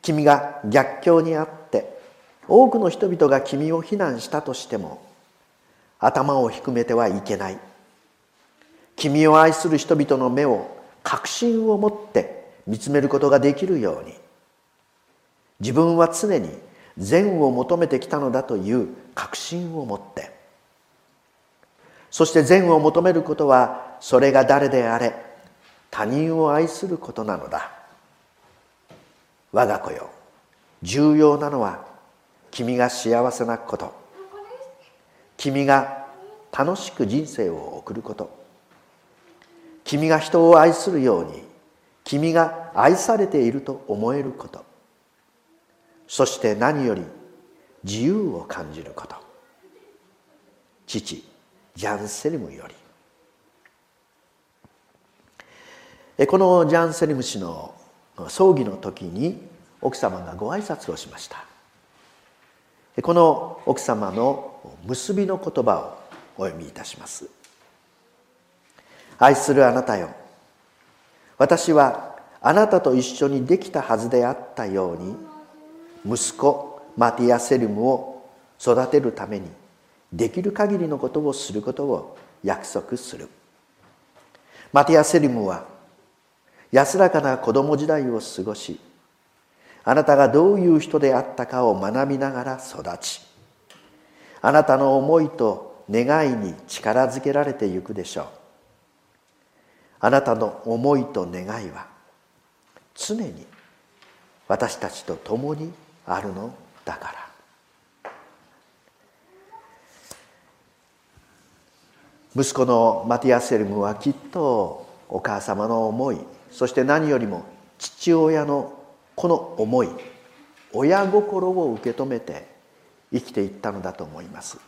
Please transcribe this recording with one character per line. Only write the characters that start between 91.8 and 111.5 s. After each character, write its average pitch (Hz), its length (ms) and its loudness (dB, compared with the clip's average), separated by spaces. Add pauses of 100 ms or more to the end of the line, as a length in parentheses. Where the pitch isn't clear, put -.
び 139 80 -2
な 139 140 -4
が 127 120 -8
ら 131 140 -8
育 - 260 -16 (160)
ち、 - 220 -12 (1200)
あ 135 100 4
な 151 120 8
た 135 140 4
の 135 200 4
思 156 240 4
い 151 80 0
と - 600 -4
願 135 420 0
い 123 40 -2
に 98 180 -6 (140)
力 120 440 0
づ 131 100 -8
け 143 120 -2
ら 143 100 0
れ 139 100 -4
て 107 140 -4
ゆ 92 140 -4
く 104 120 -14
で 92 120 -10
し - 120 -12
ょ 80 60 -8
う。 - 20 -10 (1700)
あ 107 100 2
な 135 120 2
た 117 140 0
の 110 300 -4
思 120 320 0
い 120 80 -2
と 92 200 -6
願 90 180 -12 (220)
い 85 60 -14
は - 160 -18 (1080)
常 - 220 -8
に 165 320 -10 (1000)
私 110 280 -2
た 95 140 -8
ち - 160 -16
と 85 100 -8
共 127 400 -6
に 160 180 -12 (320)
あ 196 160 -4
る 202 120 -10
の 123 200 -12 (320)
だ - 120 -10
か - 100 -16
ら。」 - 200 -16 (4000)